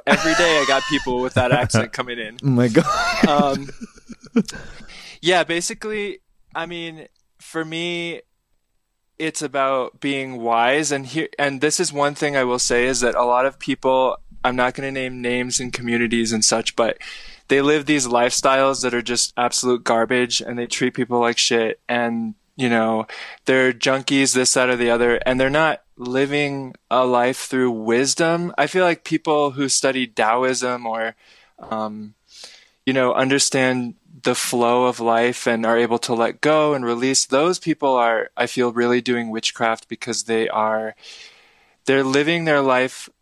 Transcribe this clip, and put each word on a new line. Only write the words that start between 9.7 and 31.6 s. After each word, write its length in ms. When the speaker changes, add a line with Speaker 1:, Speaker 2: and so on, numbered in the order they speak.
Speaker 1:
being 420
wise. 500
And 140
here, 320
and 240
this 180
is 140
one 220
thing 200
I 80
will 160
say 260
is 160
that 140
a 80
lot 220
of 140
people, 580
I'm 120
not 180
gonna 180
name 300
names 380
and 120
communities 600
and 120
such, 320
but 220
they 140
live 240
these 220
lifestyles 760
that 120
are 80
just 360
absolute 460
garbage, 580
and 160
they 100
treat 260
people 260
like 180
shit, 420
and, 440
you 140
know, 360
they're 280
junkies, 600
this, 200
that, 160
or 80
the 120
other, 260
and 140
they're 100
not 320
living 760
a 160
life 340
through 320
wisdom. 840
I 100
feel 180
like 180
people 480
who 160
study 400
Taoism 800
or, 280
um, 540